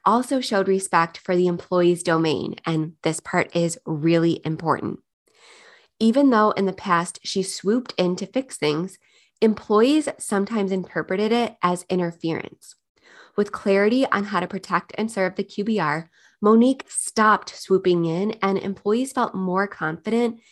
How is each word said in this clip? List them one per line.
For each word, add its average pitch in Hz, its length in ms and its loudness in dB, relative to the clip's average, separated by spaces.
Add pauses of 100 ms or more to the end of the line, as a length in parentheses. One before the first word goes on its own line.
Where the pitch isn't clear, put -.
also 247 380 2
showed 196 260 0
respect 190 520 0
for 185 160 -2
the 180 100 4
employee's 175 560 2
domain, 160 540 0 (100)
and 160 280 -2 (100)
this 156 160 -2
part - 360 -2
is 170 300 0
really 165 580 2
important. 160 560 -4 (1000)
Even 254 300 4
though 214 220 4
in 196 140 0
the 190 80 -2
past 180 500 -2
she 190 200 -4
swooped 220 540 -2
in 180 180 2
to 190 100 -8
fix - 320 -6
things, 151 400 -2 (440)
employees 220 640 2 (100)
sometimes 202 540 -2
interpreted 190 640 -2
it 240 280 -2
as 180 280 -2
interference. 170 840 -4 (600)
With 208 160 -2
clarity 208 560 2
on 202 180 -2
how 202 140 -4
to 175 80 -4
protect 185 500 -6
and 220 140 -4
serve 190 240 -2
the 202 80 -4
Q 202 220 -8
B 214 120 -2
R, 156 320 -2 (320)
Monique 226 460 4
stopped - 640 0
swooping 180 560 0
in, 180 260 -2 (100)
and 196 160 0
employees 214 540 -4
felt - 240 -2
more 190 320 -2
confident 220 720 -4 (120)